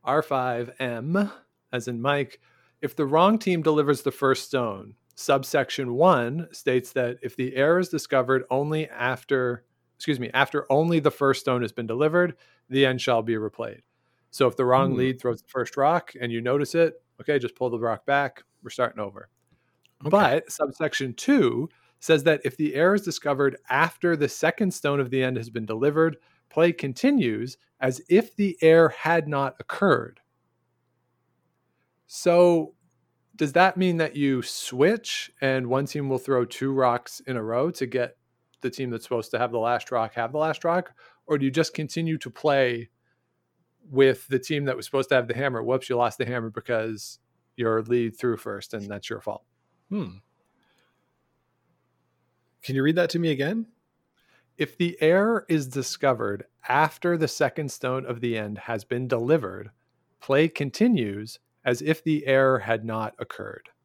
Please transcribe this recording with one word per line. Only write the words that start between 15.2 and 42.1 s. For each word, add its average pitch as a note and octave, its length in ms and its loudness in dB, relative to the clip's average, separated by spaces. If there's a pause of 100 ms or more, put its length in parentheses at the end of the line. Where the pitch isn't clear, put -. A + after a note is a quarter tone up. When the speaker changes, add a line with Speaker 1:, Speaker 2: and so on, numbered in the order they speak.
Speaker 1:
throws A#2 200 -4
the - 60 -20
first B2+ 300 -6
rock D3+ 420 0
and A#2+ 100 -4
you A#2 120 -4
notice C3+ 340 -2
it, E3 260 2 (200)
okay, D3 180 0
just B2 160 -6
pull B2+ 140 -4
the A#2 100 -4
rock A2+ 260 -4
back. C#3 380 -2 (180)
We're A#2+ 100 -16
starting A#2+ 280 -2
over. G2+ 300 -10 (720)
Speaker 2:
Okay. D3+ 80 -4
Speaker 1:
But E3 420 2
subsection C#3 640 -4
two D#3 560 2 (320)
says D3+ 220 2
that D#3 200 4
if B2+ 140 -4
the D3 180 -2
error F3 200 4
is G3+ 80 -2
discovered C#3 520 -2 (140)
after E3 480 0
the C#3+ 100 0
second F3 460 -2
stone C#3+ 260 -2
of B2+ 120 -2
the C3 120 0
end B2+ 140 -2
has A2+ 120 -8
been A2+ 160 -8
delivered, D3 520 0 (320)
play E3 240 2
continues C3 840 0 (220)
as C3 300 -2
if G#3 260 4
the G3 260 -2
error D#3+ 280 8
had D#3+ 400 -2
not C#3 300 -4
occurred. - 600 0 (1900)
So F3 680 4 (600)
does C#3+ 180 -2
that F3+ 240 6
mean F3+ 200 2
that D#3 180 -2
you C3+ 260 2
switch - 880 0 (100)
and C3 260 0
one C3+ 180 0
team C#3 240 -6
will C3 100 0
throw B2+ 260 0
two C3+ 260 -4
rocks B2 500 0
in B2+ 140 -8
a A2+ 80 -4
row B2 280 0
to C3+ 140 -4
get A#2+ 320 -4 (440)
the - 80 -4
team C3 220 -8
that's A2+ 120 -8
supposed A#2 280 -6
to A2+ 80 -4
have A#2+ 120 -2
the A#2 80 -2
last A#2 320 -2
rock A2+ 220 -2
have A#2+ 180 -4
the D3+ 60 -6
last D#3 260 -4
rock? F3 300 -2 (320)
Or D3+ 120 0
do C#3 80 0
you C3+ 60 0
just D#3+ 220 0
continue D#3+ 460 -4